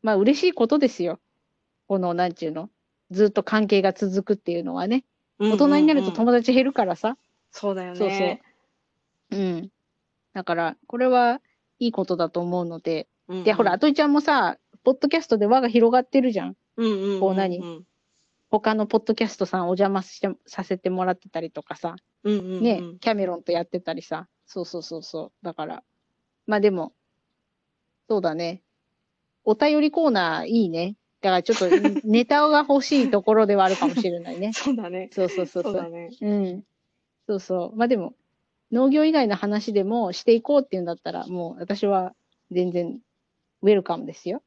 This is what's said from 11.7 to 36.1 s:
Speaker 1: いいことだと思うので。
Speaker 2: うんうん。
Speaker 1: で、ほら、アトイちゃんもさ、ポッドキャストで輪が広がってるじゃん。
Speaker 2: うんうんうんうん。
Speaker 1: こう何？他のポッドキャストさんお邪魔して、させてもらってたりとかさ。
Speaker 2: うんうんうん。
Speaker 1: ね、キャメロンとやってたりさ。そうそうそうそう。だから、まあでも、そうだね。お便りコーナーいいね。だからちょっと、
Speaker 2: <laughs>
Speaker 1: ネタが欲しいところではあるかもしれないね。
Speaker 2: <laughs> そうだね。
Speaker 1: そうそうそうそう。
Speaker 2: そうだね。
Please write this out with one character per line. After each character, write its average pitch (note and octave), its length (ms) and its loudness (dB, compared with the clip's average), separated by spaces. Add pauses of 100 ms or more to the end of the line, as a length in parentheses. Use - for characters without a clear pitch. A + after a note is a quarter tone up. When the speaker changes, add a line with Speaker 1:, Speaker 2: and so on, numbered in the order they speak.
Speaker 1:
い A#3+ 100 0
い A3+ 40 -2
こ F#3 140 -2
と F3+ 100 -2
だ E3 140 -2
と F3 100 -4
思 F3 220 -2
う - 20 -4
の E3 140 -10
で。 D#3+ 300 -6 (200)
Speaker 2:
う F3+ 60 -10
ん F#3 40 -8
う - 20 -8
ん。 F3 40 -12
Speaker 1:
で、 G#3+ 80 4
ほ A3 120 0
ら、 F#3 80 2
ア F3+ 60 -2
ト D4+ 100 4
イ C#4+ 60 2
ち - 60 0
ゃ D4 60 4
ん C#4+ 60 2
も D4 80 4
さ、 C#4+ 380 0 (240)
ポ C4 100 4
ッ C4 60 -2
ド C#4+ 100 0
キ E4 80 2
ャ D#4+ 60 0
ス - 40 -18
ト A3+ 100 2
で G3+ 100 0
輪 B3+ 140 4
が A#3+ 80 0
広 A#3 240 4
が B3+ 60 4
っ B3+ 60 2
て C4+ 160 2
る B3 120 0
じ F#3+ 80 -2
ゃ F3 60 -8
ん。 F#3+ 100 -12 (200)
Speaker 2:
う A3+ 60 -4
ん A3+ 40 0
う - 20 2
ん G#3+ 40 0
う G3 140 -4
ん G3+ 80 0
う - 40 -2
ん。 - 20 -4
Speaker 1:
こ F#3+ 80 2
う F#3+ 60 0
何？ F3 500 -4 (680)
他 A3 240 2
の G#3+ 120 0
ポ A3 120 0
ッ A3 60 -2
ド A3 100 0
キ A3+ 100 0
ャ G#3 40 -2
ス - 80 -12
ト F#3 100 -2
さ F#3+ 120 -6
ん F3 60 -2
お - 40 -2
邪 F#3 200 2
魔 F#3+ 140 -2
し - 180 -18
て、 G3 100 -2 (160)
さ - 160 -12
せ F#3 160 -6
て F#3 100 -6
も F#3 160 -2
ら F3+ 100 0
っ - 20 -4
て - 120 -20
た E3 120 -8
り E3 100 -10
と D3+ 120 -14
か - 140 -16
さ。 E3+ 200 -10 (260)
Speaker 2:
う G#3 100 -2
ん G3+ 60 0
う F3+ 40 -6
ん F#3 40 -12 (120)
う - 20 -6
ん。 - 20 0
Speaker 1:
ね、 A3+ 180 2 (200)
キ A3+ 100 -2
ャ A3 40 0
メ G3 120 -2
ロ F3 100 -6
ン F3 60 -14
と - 80 -8
や E3+ 120 0
っ E3+ 40 -8
て F3+ 140 -6
た E3 120 -8
り E3 100 -10
さ。 D#3+ 260 -12 (180)
そ - 140 -12
う E3+ 40 -8
そ F3 140 -12
う D#3 40 -10
そ E3 160 -12
う D3+ 40 -14
そ D#3+ 300 -14 (100)
う。 - 20 -20
だ E3 100 -10
か D#3 120 -10
ら、 - 160 -14 (640)
ま G#3+ 120 2
あ - 20 2
で G3+ 100 4
も、 F3+ 220 -6 (1160)
そ G#3+ 100 0
う - 20 0
だ E3+ 140 -2
ね。 E3+ 280 -8 (840)
お G#3+ 100 2
便 D4+ 260 2
り D4 100 2
コ D#4+ 160 0
ー C#4 40 4
ナ F3 320 0
ー - 40 -8
い A3+ 200 2
い - 20 -4
ね。 F3 280 -4 (240)
だ G3 100 0
か F#3 60 4
ら F3+ 60 2
ち A3+ 100 0
ょ - 20 4
っ - 40 -2
と、 F#3 100 0
Speaker 2:
<laughs> D4+ 380 2
Speaker 1:
ネ A#3 200 4
タ D4 220 4
が D4 200 4
欲 C#4 140 4
し C4+ 220 2
い C4 60 0
と G3+ 120 2
こ A3 120 2
ろ A3 120 6
で G3+ 100 2
は F#3+ 80 4
あ F#3 40 4
る F#3+ 80 2
か - 120 0
も - 60 -2
し A#3 80 0
れ F3 180 -2
な E3+ 100 -14
い E3+ 80 -10
ね。 G#3+ 140 -4
Speaker 2:
<laughs> - 20 -8
そ - 180 -2
う A#3+ 40 0
だ F#3+ 140 -8
ね。 F#3 220 -8
Speaker 1:
そ F#3+ 120 0
う F3+ 40 0
そ F3+ 140 -4
う E3+ 40 -2
そ F3+ 140 -6
う - 20 -6
そ A3 80 -4
う。 - 20 -6
Speaker 2:
そ F#3 60 -2
う F3 40 -4
だ E3+ 60 -8
ね。 E3+ 220 -14 (100)